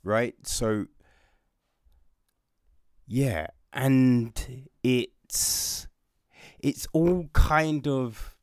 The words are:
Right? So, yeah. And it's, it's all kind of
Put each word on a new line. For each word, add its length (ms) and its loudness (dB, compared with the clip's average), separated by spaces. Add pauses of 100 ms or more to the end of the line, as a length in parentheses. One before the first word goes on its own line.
Right? 320 -2 (100)
So, 400 -2 (2250)
yeah. 420 -2 (260)
And 960 0 (140)
it's, 1040 -2 (720)
it's 340 -4
all 400 2
kind 540 4
of 560 -4